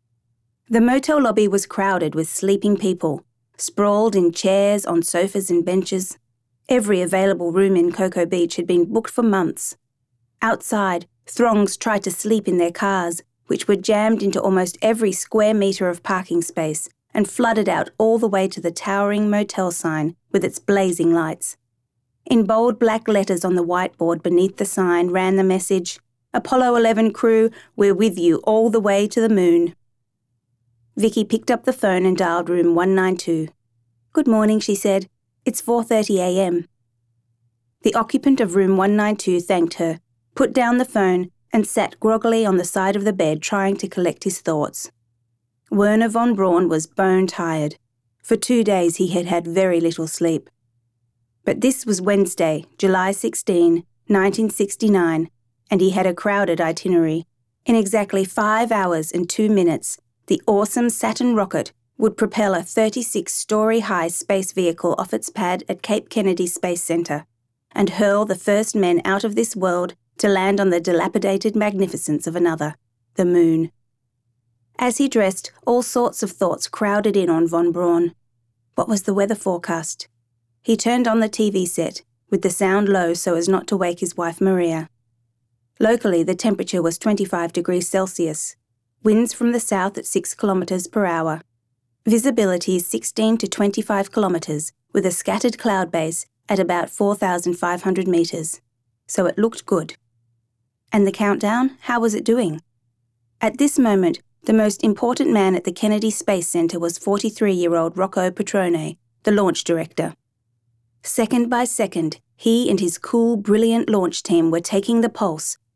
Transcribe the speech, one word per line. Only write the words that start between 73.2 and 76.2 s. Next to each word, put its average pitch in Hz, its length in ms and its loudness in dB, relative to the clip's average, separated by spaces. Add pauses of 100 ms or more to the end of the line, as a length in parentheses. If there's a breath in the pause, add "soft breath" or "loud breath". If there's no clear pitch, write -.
moon. 165 460 2 (1080)
As 247 200 0
he 277 100 2
dressed, 196 420 0 (160)
all 240 160 2
sorts - 400 -2